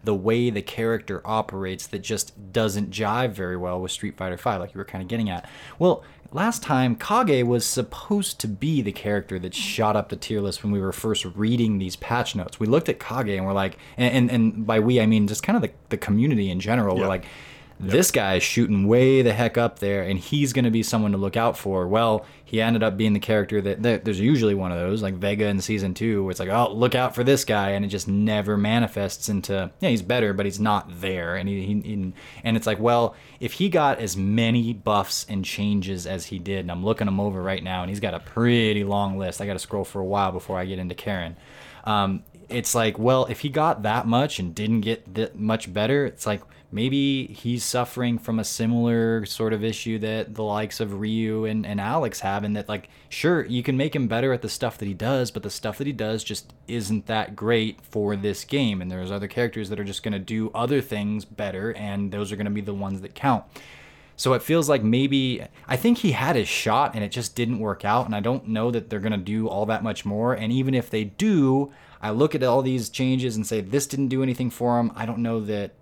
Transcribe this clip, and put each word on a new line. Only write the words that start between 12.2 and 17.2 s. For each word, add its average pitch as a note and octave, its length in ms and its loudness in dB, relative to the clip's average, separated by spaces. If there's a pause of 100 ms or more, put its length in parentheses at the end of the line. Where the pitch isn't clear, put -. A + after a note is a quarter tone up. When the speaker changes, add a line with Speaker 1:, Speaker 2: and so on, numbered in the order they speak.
Speaker 1:
notes. - 240 -6
We A2 80 0
looked C#3+ 220 4
at - 120 -2
Kage A2+ 360 -4
and F#2+ 80 -2
we're F#2+ 80 -2
like, G3 240 0 (220)
and, B2 160 4
and, A#2+ 160 4
and A2+ 360 2
by A2 140 4
we, A#2+ 200 4
I G#2+ 60 6
mean A2 200 6
just G#2 160 -2
kind A3+ 140 2
of F#3+ 60 2
the, G#2+ 80 -2 (200)
the - 80 0
community G#2+ 520 2
in F2+ 100 -2
general. G#2 360 2
We're - 60 2
Speaker 2:
Yeah. G2 60 2
Speaker 1:
like, F#2 160 0 (560)